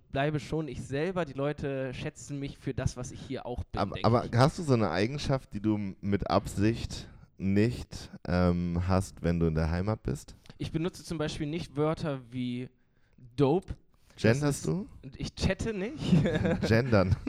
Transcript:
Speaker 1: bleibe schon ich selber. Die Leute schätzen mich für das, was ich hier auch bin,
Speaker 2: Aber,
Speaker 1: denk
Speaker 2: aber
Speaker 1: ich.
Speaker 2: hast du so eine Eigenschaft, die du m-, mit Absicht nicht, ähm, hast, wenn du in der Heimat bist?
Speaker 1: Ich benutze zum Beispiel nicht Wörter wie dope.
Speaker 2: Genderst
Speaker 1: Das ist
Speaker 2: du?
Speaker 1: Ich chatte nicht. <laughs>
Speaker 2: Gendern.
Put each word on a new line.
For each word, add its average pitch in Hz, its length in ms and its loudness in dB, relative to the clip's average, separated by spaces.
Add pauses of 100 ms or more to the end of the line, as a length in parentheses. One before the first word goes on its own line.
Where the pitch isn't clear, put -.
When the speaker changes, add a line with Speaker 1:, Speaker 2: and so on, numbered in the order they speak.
(120)
Speaker 1:
bleibe 147 300 0
schon 156 260 -4
ich 123 140 -10
selber. 160 420 -2
Die 139 100 -10
Leute 139 600 -4
schätzen 143 460 -10
mich 139 180 -10
für 135 160 -6
das, - 240 -4
was 123 140 -8
ich - 100 -12
hier - 240 -8
auch 123 200 -6
bin, - 140 -8
Speaker 2:
Aber, 98 140 0
Speaker 1:
denk 98 120 0
Speaker 2:
aber 113 200 4
Speaker 1:
ich. - 80 -8
Speaker 2:
hast 127 260 6
du 180 40 -4
so 139 100 4
eine 107 160 4
Eigenschaft, 127 640 -2
die 107 80 -6
du 107 140 2
m-, 101 260 -4
mit 101 280 -2
Absicht - 800 0 (300)
nicht, 104 720 0 (180)
ähm, 87 600 2
hast, 95 360 0
wenn 85 160 2
du 82 60 4
in 80 100 2
der 80 160 2
Heimat 98 320 -2
bist? - 320 -8 (220)
Speaker 1:
Ich 143 140 -6
benutze 165 320 -6
zum 165 160 -10
Beispiel 151 280 -4
nicht 147 300 -8
Wörter 156 420 -2 (120)
wie 123 360 -6 (680)
dope. 147 400 4 (440)
Speaker 2:
Genderst 123 240 4
Speaker 1:
Das 143 140 2
ist - 100 -6
Speaker 2:
du? 185 200 -4 (300)
Speaker 1:
Ich - 180 -8
chatte 208 400 0
nicht. 190 480 2
<laughs> 160 440 0
Speaker 2:
Gendern. 110 480 4 (140)